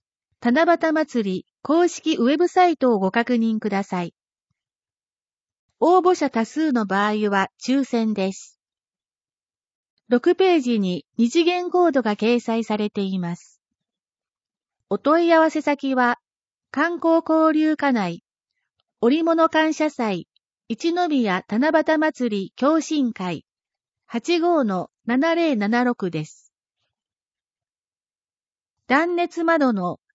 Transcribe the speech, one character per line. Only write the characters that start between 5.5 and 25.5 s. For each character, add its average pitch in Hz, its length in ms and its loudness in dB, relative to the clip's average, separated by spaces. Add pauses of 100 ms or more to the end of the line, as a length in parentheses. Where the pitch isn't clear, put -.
応 359 220 4
募 359 140 4
者 285 140 -2
多 226 160 -2
数 311 260 -2
の 226 140 0
場 196 220 0
合 214 220 -2
は 196 200 0 (140)
抽 269 200 0
選 226 300 -2
で 190 200 -4
す。 - 260 -20 (1500)
六 247 280 2
ペ 370 220 4
ー - 20 2
ジ 240 200 0
に 180 260 -2 (120)
二 233 120 2
次 330 140 2
元 359 260 0
コ 359 180 2
ー 311 40 2
ド 269 100 0
が 214 140 -2
掲 233 240 0
載 226 240 -4
さ 214 140 -4
れ 208 120 -4
て 208 120 -6
い 190 160 -4
ま 175 180 -6
す。 - 260 -20 (1300)
お 202 80 -2
問 330 280 2
い 339 80 4
合 320 60 6
わ 320 100 4
せ 311 120 -4
先 277 340 -2
は、 240 240 0 (500)
観 330 280 -2
光 330 300 2
交 320 260 2
流 311 220 2
課 277 160 0
内、 185 320 -4 (760)
織 294 220 2
物 330 260 2
感 311 240 0
謝 302 160 -2
祭、 214 380 -6 (400)
一 330 240 -4
宮 269 560 0
七 240 200 0
夕 311 300 2
祭 302 320 -2
り 196 260 -6
共 302 260 2
進 277 320 -2
会、 180 320 -8 (600)
八 320 340 -2
五 330 240 2
の 190 280 -4 (140)
七 269 280 0
零 330 220 0